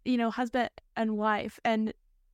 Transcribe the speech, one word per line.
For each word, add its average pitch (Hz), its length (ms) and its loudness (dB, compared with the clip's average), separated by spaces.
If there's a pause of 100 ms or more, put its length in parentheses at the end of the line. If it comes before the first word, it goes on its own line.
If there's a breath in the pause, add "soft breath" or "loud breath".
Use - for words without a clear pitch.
you 254 140 2
know, 233 120 2
husband 240 400 0 (280)
and 220 180 0
wife. 214 480 -2
And 220 300 2 (400)